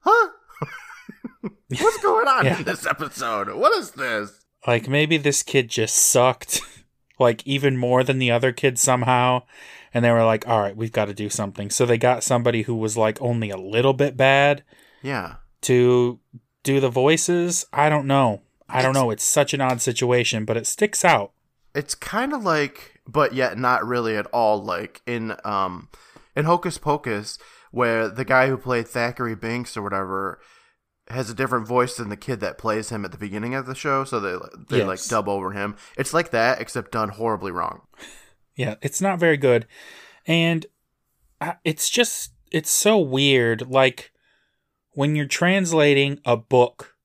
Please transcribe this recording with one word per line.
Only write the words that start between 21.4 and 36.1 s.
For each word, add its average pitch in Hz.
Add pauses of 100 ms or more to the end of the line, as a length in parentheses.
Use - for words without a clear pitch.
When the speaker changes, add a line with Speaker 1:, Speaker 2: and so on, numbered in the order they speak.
Speaker 1:
It's 143
kinda 262
like, 160
but 135
yet 127
not 123
really 117
at 104
all, 107
like 98
in, 113 (100)
um, 95 (480)
in 147
Hocus 175
Pocus, 127 (320)
where 113
the 131
guy 131
who 131
played 120
Thackeray 120
Binks 113
or 110
whatever 98 (680)
has 117
a 117
different 123
voice 123
than 110
the 104
kid 113
that 95
plays 110
him 104
at 87
the -
beginning 107
of 135
the 131
show, 135
so 127
they, 92 (320)
they, 117
like, 92
Speaker 2:
Yes. -
Speaker 1:
dub 107
over 98
him. 101 (200)
It's 127